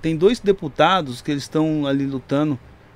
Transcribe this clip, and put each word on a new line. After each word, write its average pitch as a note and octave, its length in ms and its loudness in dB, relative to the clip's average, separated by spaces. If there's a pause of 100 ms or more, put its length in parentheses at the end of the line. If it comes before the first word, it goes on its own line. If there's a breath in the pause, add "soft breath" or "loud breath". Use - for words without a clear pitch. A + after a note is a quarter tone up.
tem D#3+ 120 0
dois F#3+ 240 4
deputados D#3+ 800 0
que - 120 -6
eles C#3+ 160 -4
tão D#3 400 0
ali C#3 180 0
lutando C#3 540 -2 (360)